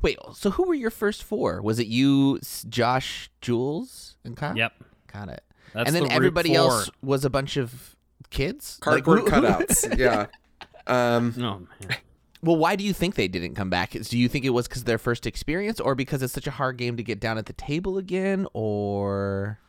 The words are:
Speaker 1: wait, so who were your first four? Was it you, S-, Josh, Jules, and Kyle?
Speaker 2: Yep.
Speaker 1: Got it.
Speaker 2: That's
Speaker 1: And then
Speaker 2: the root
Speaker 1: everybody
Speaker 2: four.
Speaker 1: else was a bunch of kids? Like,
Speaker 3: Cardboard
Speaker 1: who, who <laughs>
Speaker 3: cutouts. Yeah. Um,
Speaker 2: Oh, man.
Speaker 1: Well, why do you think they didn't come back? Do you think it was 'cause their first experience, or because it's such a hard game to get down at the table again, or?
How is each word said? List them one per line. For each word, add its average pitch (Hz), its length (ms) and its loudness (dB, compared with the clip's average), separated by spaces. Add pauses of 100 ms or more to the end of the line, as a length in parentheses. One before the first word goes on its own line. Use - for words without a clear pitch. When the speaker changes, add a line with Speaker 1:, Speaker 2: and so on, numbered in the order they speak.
Speaker 1:
wait, 156 160 2 (160)
so - 160 0
who 359 140 2
were 359 100 2
your 233 160 -2
first 214 340 -2
four? 104 380 -2
Was 110 160 0
it 120 100 0
you, 139 540 4
S-, - 260 -12
Josh, 120 640 -2 (100)
Jules, 143 840 -4
and 117 120 -14
Kyle? 147 200 -6
Speaker 2:
Yep. 113 160 0 (400)
Speaker 1:
Got 101 180 -12
it. - 120 -14 (300)
Speaker 2:
That's 113 160 -2
Speaker 1:
And 156 80 2
then 165 80 2
Speaker 2:
the 131 60 2
root - 60 2
Speaker 1:
everybody 165 340 2
Speaker 2:
four. - 80 6
Speaker 1:
else 120 320 4 (120)
was 135 220 0
a 131 60 2
bunch 135 260 -2
of 127 400 -6 (340)
kids? 180 560 -4
Like, 147 180 4
Speaker 3:
Cardboard 185 160 8
Speaker 1:
who, 143 200 4
who - 20 6
<laughs> - 60 4
Speaker 3:
cutouts. - 500 2
Yeah. 107 280 2 (600)
Um, 120 520 2
Speaker 2:
Oh, - 20 -2 (460)
man. - 120 -4 (440)
Speaker 1:
Well, 165 140 4
why 170 200 2
do 196 80 -4
you 202 80 2
think - 240 0
they 107 120 2
didn't 90 280 -6
come 98 140 -2
back? 90 200 0
Do 113 280 -4
you 123 100 6
think 131 160 -4
it 135 60 0
was 120 180 0
'cause 123 160 -8
their 117 140 2
first - 280 -4
experience, 196 540 -4
or 135 140 0
because 131 280 -4
it's 123 100 -2
such - 140 -8
a 143 60 -6
hard 131 240 -4
game 120 200 -4
to 117 60 -6
get 107 180 -4
down 113 180 -2
at 107 80 -6
the - 60 -12
table 185 460 -4
again, 190 540 -2
or? 101 1040 -2 (100)